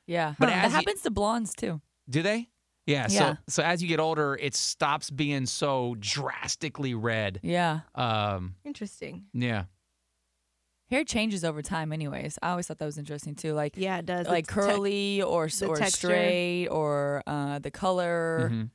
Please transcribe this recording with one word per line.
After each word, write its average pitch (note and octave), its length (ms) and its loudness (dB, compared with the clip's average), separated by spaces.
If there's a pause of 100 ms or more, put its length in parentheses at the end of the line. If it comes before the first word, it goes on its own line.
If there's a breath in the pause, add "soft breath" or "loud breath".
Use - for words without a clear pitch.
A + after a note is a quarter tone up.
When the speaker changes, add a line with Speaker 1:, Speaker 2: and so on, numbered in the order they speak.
Speaker 1:
Yeah. D#3+ 340 0
Speaker 2:
But A#3+ 80 6
Speaker 1:
Huh. G3+ 80 4
Speaker 2:
as F#3 60 4
Speaker 1:
That A3 80 6
Speaker 2:
you C4 60 2
Speaker 1:
happens F#4+ 260 2
to C4+ 100 0
blondes, G#3+ 420 0
too. E3+ 280 -4 (280)
Speaker 2:
Do C#3+ 120 2
they? G#3+ 260 0 (380)
Yeah. C#3 240 2
Speaker 1:
Yeah. D#3+ 240 6
Speaker 2:
So, D3+ 40 -4 (120)
so D#3+ 140 2
as E3+ 200 2
you E3+ 60 -2
get D#3+ 100 2
older, D3+ 400 2
it C#3 160 -2
stops - 540 0
being C#3+ 360 0
so B2+ 540 0
drastically C3+ 920 -4
red. G#2+ 500 0
Speaker 1:
Yeah. E3 380 2 (140)
Speaker 2:
Um, G#2 680 0
Speaker 3:
Interesting. - 680 -12
Speaker 2:
yeah. A#2+ 320 0 (1200)
Speaker 1:
Hair D4 140 2
changes G#3+ 400 0
over D3+ 180 -2
time D#3 300 -4
anyways. D3 500 -6
I F3 100 -2
always F3 160 -2
thought D#3 100 -10
that D#3 80 -6
was D3 120 -6
interesting, D3 380 -10
too. D#3+ 180 -4
Like, D3+ 220 0
Speaker 3:
Yeah, F#3 220 -2
it E3 80 -6
does. F3+ 200 -2
Speaker 1:
like, E3+ 200 2
Speaker 3:
It's - 80 -8
te- G3+ 80 2
Speaker 1:
curly G3+ 600 2
or E3+ 260 2
s-, - 120 -4
Speaker 3:
the G3 80 0
Speaker 1:
or D#3+ 80 2
Speaker 3:
texture. F3+ 320 2
Speaker 1:
straight F3 640 2
or, C#3+ 580 0
uh, C#3+ 320 -2
the C#3+ 120 -8
color. E3+ 760 0
Speaker 2:
Mm-hmm. A2+ 140 0 (120)